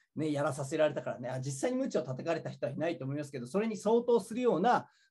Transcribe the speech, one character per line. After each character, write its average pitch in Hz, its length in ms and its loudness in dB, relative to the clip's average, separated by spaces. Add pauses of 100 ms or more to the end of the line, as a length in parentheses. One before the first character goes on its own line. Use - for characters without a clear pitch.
(160)
ね、 151 160 0
や 143 100 0
ら 151 100 0
さ 143 120 -4
せ 156 120 -4
ら 151 120 6
れ 147 40 0
た 151 80 -4
か 127 120 -4
ら 104 80 -8
ね。 123 80 -6
あ、 131 120 -4
実 139 280 -4
際 254 40 0
に 254 60 -2
鞭 262 200 0
を 156 40 2
叩 135 220 -6
か 165 100 0
れ 156 60 -2
た 139 100 -8
人 - 160 -4
は 143 60 -4
い 139 40 -8
な 156 120 0
い 165 100 -2
と 135 60 -8
思 139 100 -4
い - 20 -2
ま 147 80 -4
す 139 60 -12
け 135 80 -8
ど、 120 80 -6
そ 185 140 0
れ 226 80 0
に 214 80 -2
相 226 260 4
当 240 160 4
す 214 160 -4
る 247 60 -2
よ 226 160 4
う 156 40 2
な、 220 280 4 (220)